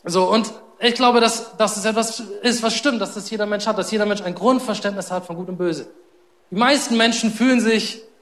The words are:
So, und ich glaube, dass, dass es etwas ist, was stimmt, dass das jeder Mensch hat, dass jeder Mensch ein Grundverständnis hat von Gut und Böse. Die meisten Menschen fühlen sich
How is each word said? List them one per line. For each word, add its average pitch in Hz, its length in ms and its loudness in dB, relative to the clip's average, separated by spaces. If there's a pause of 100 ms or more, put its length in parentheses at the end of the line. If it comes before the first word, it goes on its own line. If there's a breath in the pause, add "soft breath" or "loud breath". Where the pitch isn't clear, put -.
So, 180 240 2
und 220 240 0 (260)
ich 233 140 2
glaube, 240 260 4
dass, - 380 0
dass 214 180 2
es 196 100 -6
etwas 220 340 -2
ist, 226 440 -2
was 226 120 0
stimmt, 240 260 0
dass 190 140 -6
das 202 140 -10
jeder 214 160 -2
Mensch 208 220 -2
hat, 214 100 0
dass 180 140 -4
jeder 208 140 2
Mensch 202 160 0
ein 180 140 -4
Grundverständnis 202 760 0
hat 180 140 -4
von 170 100 -8
Gut 180 140 -8
und 180 80 -8
Böse. 160 300 -2 (640)
Die 185 40 -8
meisten 247 400 2
Menschen 226 360 2
fühlen 254 280 4
sich 220 420 0 (200)